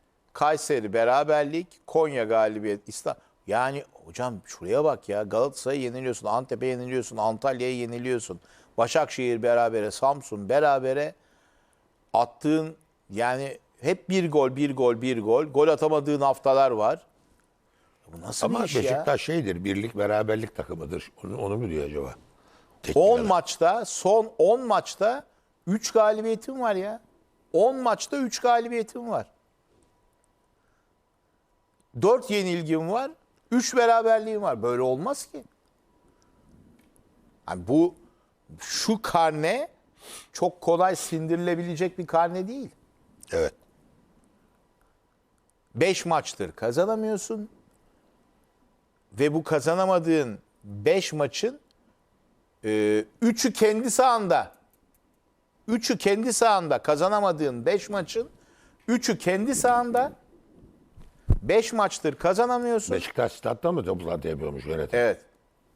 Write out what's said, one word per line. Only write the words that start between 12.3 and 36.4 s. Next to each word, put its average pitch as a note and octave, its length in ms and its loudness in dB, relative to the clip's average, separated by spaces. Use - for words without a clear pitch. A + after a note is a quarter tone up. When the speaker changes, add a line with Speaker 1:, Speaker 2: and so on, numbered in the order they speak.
Speaker 1:
yani B2+ 480 -4
hep F3 280 -2
bir F#3 220 0
gol, C3 260 4
bir C#3 200 0
gol, A#2+ 260 2
bir B2+ 180 -2
gol, A#2 240 2
gol D3 240 4
atamadığın D3 520 2
haftalar C3+ 500 4
var. A#2 360 -2
Bu E2+ 80 -18
nasıl G#2 260 -6
Speaker 2:
Ama A#3 120 0
Speaker 1:
bir A3+ 60 0
iş D3 100 -6
ya? A#2 80 2
Speaker 2:
Beşiktaş C#3 400 0
şeydir, G2+ 420 -4
birlik G2+ 340 -4
beraberlik G#2+ 580 -2
takımıdır. E2 560 -10
Onu, G2 140 -10
onu G2+ 180 -4
mu A#2 120 -6
diyor D2+ 160 -4
acaba? C#2+ 300 -8
Teknik - 140 -2
Speaker 1:
On F#3 140 6
Speaker 2:
olarak. A#3+ 160 2
Speaker 1:
maçta, F#3 580 2
son A3 540 0
on A#3 280 4
maçta A3 580 0
üç G3+ 240 -2
galibiyetim A3 680 2
var A3 140 0
ya. G3+ 260 -6
On A#3 240 4
maçta B3 400 -2
üç B3+ 220 -4
galibiyetim A#3 720 0
var. C3+ 160 -4
Dört A#3 280 2
yenilgim E3+ 600 -2
var, C4 200 -4
üç A#3+ 260 0
beraberliğim A3+ 680 4
var. B2+ 200 -2
Böyle B2 200 0
olmaz C#3+ 440 -2
ki. - 180 -18